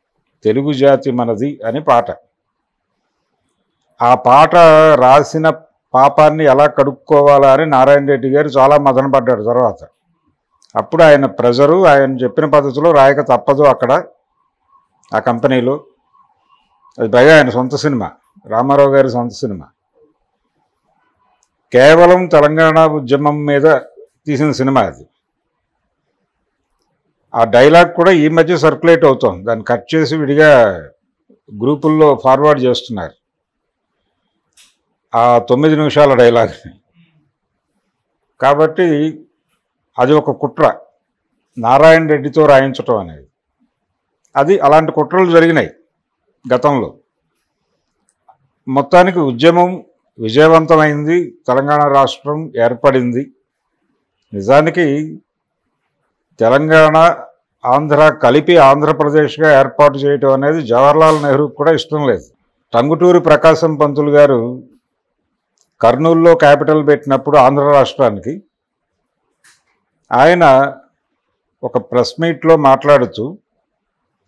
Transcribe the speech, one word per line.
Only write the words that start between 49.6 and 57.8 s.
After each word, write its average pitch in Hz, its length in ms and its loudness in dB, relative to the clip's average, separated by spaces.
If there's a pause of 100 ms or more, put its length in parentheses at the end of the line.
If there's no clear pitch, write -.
విజయవంతమైంది, 156 1120 0 (160)
తెలంగాణ 143 460 -2
రాష్ట్రం 143 640 -4
ఏర్పడింది. 123 720 -2 (1000)
నిజానికి 151 840 -2 (1200)
తెలంగాణ, 156 760 2 (500)
ఆంధ్ర 147 440 0 (140)